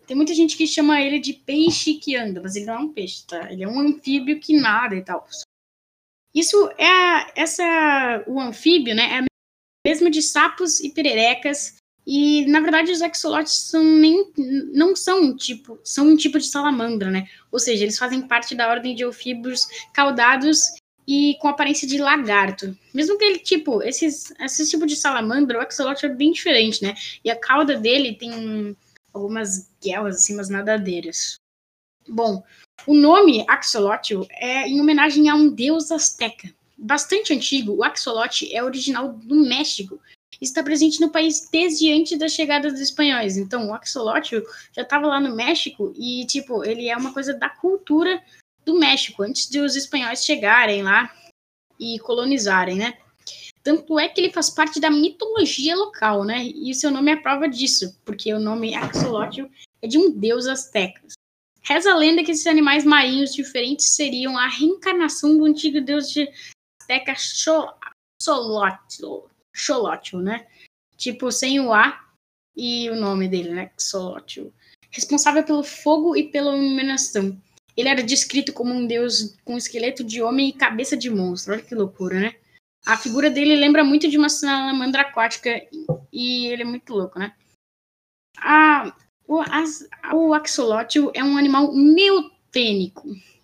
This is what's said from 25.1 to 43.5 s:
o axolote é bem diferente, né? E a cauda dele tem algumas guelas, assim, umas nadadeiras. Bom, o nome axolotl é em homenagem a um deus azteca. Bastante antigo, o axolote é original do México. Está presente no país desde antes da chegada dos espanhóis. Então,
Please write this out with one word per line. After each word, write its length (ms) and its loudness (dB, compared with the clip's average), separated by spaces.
o 40 -2
axolote 440 -4
é 40 -2
bem 220 2
diferente, 500 0
né? 140 -4
E 40 0
a 60 -2
cauda 420 2
dele 380 0
tem 600 -8
algumas 560 -6
guelas, 340 -4
assim, 160 0
umas 160 -8
nadadeiras. 840 -4
Bom, 340 -2
o 80 4
nome 560 8
axolotl 720 0
é 340 -6
em 140 0
homenagem 480 6
a 80 4
um 140 6
deus 420 0
azteca. 580 -4
Bastante 560 -2
antigo, 400 -2
o 100 0
axolote 720 -4
é 80 -2
original 480 -4
do 240 -4
México. 640 0
Está 220 -4
presente 400 2
no 80 4
país 420 0
desde 400 2
antes 280 2
da 80 0
chegada 420 0
dos 100 -6
espanhóis. 580 0
Então, 320 -6